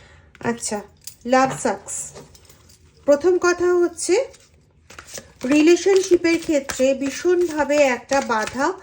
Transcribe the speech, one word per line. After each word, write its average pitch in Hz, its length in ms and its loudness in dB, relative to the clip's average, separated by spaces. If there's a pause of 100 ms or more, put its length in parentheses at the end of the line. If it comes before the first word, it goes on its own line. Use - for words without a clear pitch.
(400)
আচ্ছা, 233 420 -6 (440)
লাভ 262 340 0
সাকস। - 520 -8 (920)
প্রথম 311 360 4
কথা 359 320 0
হচ্ছে 349 520 0 (1200)
রিলেশনশিপের 339 960 4
ক্ষেত্রে 269 540 0
ভীষণভাবে 302 840 -2
একটা 269 460 0
বাধা 233 600 -4